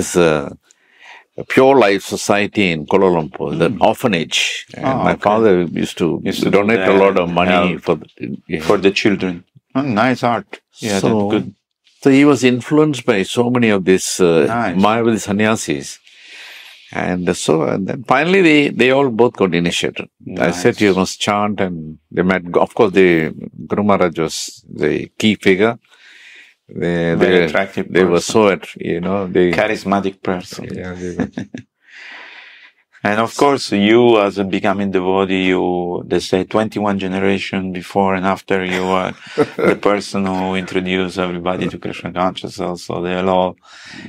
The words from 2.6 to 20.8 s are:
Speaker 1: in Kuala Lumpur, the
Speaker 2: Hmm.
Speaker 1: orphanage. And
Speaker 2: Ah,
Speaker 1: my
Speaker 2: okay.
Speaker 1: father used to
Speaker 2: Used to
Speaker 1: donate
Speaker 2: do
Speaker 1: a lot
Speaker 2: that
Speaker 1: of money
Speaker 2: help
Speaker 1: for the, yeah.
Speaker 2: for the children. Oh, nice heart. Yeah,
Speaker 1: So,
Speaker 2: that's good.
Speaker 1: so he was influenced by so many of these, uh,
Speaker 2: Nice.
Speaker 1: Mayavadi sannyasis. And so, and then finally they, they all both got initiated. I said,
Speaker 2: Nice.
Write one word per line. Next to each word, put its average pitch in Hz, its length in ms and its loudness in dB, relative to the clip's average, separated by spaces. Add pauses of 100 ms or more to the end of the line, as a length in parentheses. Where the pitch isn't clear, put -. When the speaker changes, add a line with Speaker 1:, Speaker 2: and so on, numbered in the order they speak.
Speaker 1:
in 78 160 -6
Kuala 95 260 4
Lumpur, 76 320 -4 (140)
the 85 80 4
Speaker 2:
Hmm. 90 200 -6
Speaker 1:
orphanage. - 840 -2
And - 120 -10
Speaker 2:
Ah, 123 220 -2
Speaker 1:
my 87 40 2
Speaker 2:
okay. 82 160 -6
Speaker 1:
father 110 240 4 (320)
used - 180 -8
to 82 60 2 (220)
Speaker 2:
Used - 120 -6
to 85 80 0
Speaker 1:
donate 101 340 2
Speaker 2:
do 98 80 4
Speaker 1:
a 98 100 4
lot 98 120 4
Speaker 2:
that 92 80 2
Speaker 1:
of 87 80 -4 (100)
money 90 180 2
Speaker 2:
help 87 280 0
Speaker 1:
for 85 140 0
the, - 60 -18 (480)
yeah. 80 140 -4
Speaker 2:
for 104 80 4 (100)
the 95 40 4 (120)
children. 92 420 -2 (320)
Oh, 135 60 0 (220)
nice 127 240 0
heart. 113 220 -4 (300)
Yeah, 101 220 0
Speaker 1:
So, 131 60 2
Speaker 2:
that's 107 260 0
good. 98 120 -2 (560)
Speaker 1:
so 143 160 4
he 143 140 6
was 123 80 0 (140)
influenced 151 580 0
by 101 100 2
so 120 340 -2
many 117 200 2
of 92 140 -4
these, 92 180 2 (120)
uh, 82 280 4
Speaker 2:
Nice. 113 360 -4
Speaker 1:
Mayavadi 113 440 2
sannyasis. 101 600 0 (1000)
And 87 460 -4
so, - 160 -2 (200)
and 98 140 -4
then 135 180 -8
finally 165 440 2
they, 151 120 6 (200)
they 127 160 4
all 139 140 2
both 117 240 2
got 92 200 0
initiated. 85 540 -4 (380)
I 170 60 0
said, 117 240 0
Speaker 2:
Nice. - 40 -8